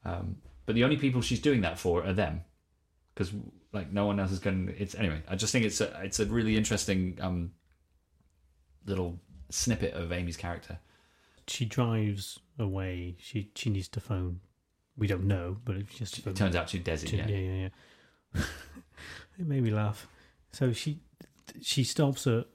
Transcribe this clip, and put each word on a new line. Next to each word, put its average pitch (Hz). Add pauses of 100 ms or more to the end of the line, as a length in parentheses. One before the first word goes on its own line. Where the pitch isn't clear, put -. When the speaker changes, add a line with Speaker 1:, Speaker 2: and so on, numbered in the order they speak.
Speaker 1:
Um, 90 (300)
but 110
the 117
only 147
people 127
she's 117
doing 139
that 82
for 87
are 95
them. 82 (720)
'Cause, 95 (400)
like, 87
no 101
one 101
else 95
is 95
gonna, 92
it's, 95
anyway, 80
I 95
just 104
think 120
it's 104
a, 101
it's 98
a 107
really 110
interesting, 95
um, 87 (1300)
little 90 (280)
snippet -
of 85
Amy's 87
character. 85 (680)
Speaker 2:
She -
drives 110 (180)
away. 92
She, 104
she -
needs 98
to -
phone. 90 (560)
We 107
don't 95
know, 92
but 107
it's 101
just -
Speaker 1:
It 95
turns 95
out 85
she's 90
Desi, 80
Speaker 2:
to, 107
Speaker 1:
yeah. 101
Speaker 2:
yeah, 101
yeah, 95 (680)
yeah. -
<laughs> -
It 180
made 139
me 113
laugh. 107 (460)
So 127
she, 147 (640)
she -
stops 139
at 120